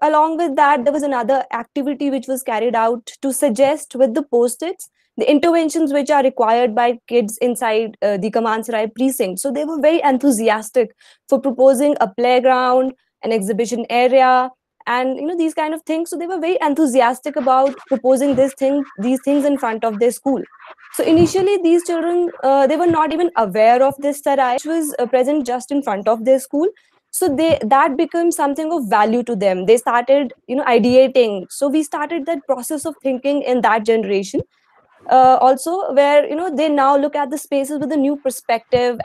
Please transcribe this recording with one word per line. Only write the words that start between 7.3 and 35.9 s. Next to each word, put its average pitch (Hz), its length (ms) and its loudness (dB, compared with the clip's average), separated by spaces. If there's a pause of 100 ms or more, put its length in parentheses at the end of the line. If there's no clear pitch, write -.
inside, 226 640 -2
uh, 202 160 0
the 208 140 -4
Kaman 226 340 -2
Sarai 226 220 -4
precinct. 220 520 -4
So 277 120 -4
they 285 120 -4
were 311 160 -6
very 302 220 2
enthusiastic 233 920 0 (360)
for 269 100 2
proposing 269 600 2
a 226 60 0
playground, 254 840 2 (300)
an 220 80 -4
exhibition 220 580 -4
area, 254 600 2 (380)
and, 254 300 -2
you 285 80 -8
know, 339 120 -6
these 320 160 -2
kind 311 200 -4
of 320 100 -10
things. 320 260 -6
So 339 80 -8
they 339 100 -8
were 370 120 -6
very 330 220 -2
enthusiastic 269 720 0
about 269 420 0 (100)
proposing 262 480 0
this 262 200 2
thing, 277 280 0 (160)
these 254 240 -2
things 285 220 0
in 285 120 0
front 226 280 -4
of 214 140 -2
their 233 120 2
school. 240 300 -4 (540)
So - 100 -2
initially, 359 560 2
these 339 240 2
children, 339 460 -2 (120)
uh, 269 240 4
they 302 80 0
were 339 120 0
not 311 260 0
even 339 240 -2
aware 220 460 4
of 277 160 2
this 285 200 -4
sarai, 269 360 0
which 277 100 -6
was, 311 340 -4
uh, 247 60 0
present 254 400 0
just 240 260 -6
in 285 120 -2
front 208 240 -4
of 226 180 0
their 262 140 4
school. 294 280 -2 (440)
So 349 220 -2
they, 320 300 0
that 269 320 2
became 339 360 -2
something 311 420 -4
of 269 160 -4
value 220 340 2
to 240 120 -6
them. 185 320 -2
They 226 100 6
started, 247 560 0 (140)
you 247 80 -4
know, 277 100 -2
ideating. 247 840 4
So - 180 -2
we 302 140 0
started 302 420 -6
that 320 220 -6
process 277 380 -4
of 320 180 -8
thinking 269 400 -2
in 247 180 0
that 220 240 0
generation. 208 560 -2 (680)
Uh, 254 300 6
also, 277 540 0